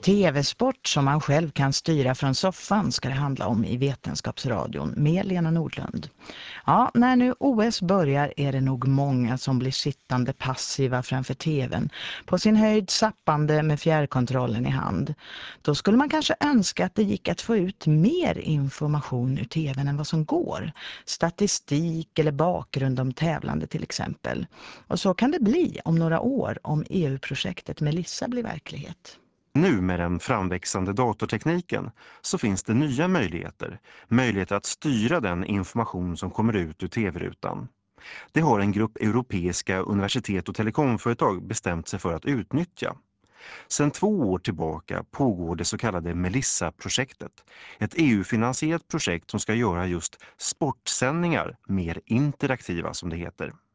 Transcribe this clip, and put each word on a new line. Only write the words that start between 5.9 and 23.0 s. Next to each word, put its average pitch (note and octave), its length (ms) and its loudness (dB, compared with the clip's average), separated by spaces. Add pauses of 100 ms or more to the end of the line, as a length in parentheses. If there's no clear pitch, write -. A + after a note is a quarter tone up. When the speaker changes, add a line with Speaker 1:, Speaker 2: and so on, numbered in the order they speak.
Speaker 1:
Ja, G#3 280 4
när B3 220 6
nu B3 240 4
O B3 220 2
S A3+ 200 0
börjar D3 560 2
är C#3 140 0
det C3+ 100 0
nog C3+ 260 2
många C3+ 500 2
som C3 220 0
blir B2+ 120 0
sittande C3 640 -2
passiva B2+ 680 -2
framför C3 300 -4
T C#3+ 340 -2
V:n, - 220 -2 (360)
på F3+ 120 0
sin G#3+ 180 4
höjd G#3+ 340 4
zappande D3+ 720 2
med D3+ 160 2
fjärrkontrollen B2+ 880 2
i C3+ 40 0
hand. C3+ 440 -2 (480)
Då D3 140 2
skulle G#3 220 4
man C#4+ 120 4
kanske - 300 2
önska F#3+ 460 4
att F#3 100 -4
det G#3+ 80 2
gick G3+ 240 -2
att - 140 -2
få A3+ 140 0
ut F#3+ 320 0
mer A3 500 4
information C#3 1000 -2
ur C#3+ 80 -4
T D3 300 -2
V:n C#3 120 -2
än C#3+ 100 -2
vad D3+ 100 -4
som D#3 180 0
går. E3 460 -2 (340)
Statistik E3 1120 -2
eller D3+ 120 2
bakgrund C#3 680 0
om C3 140 -2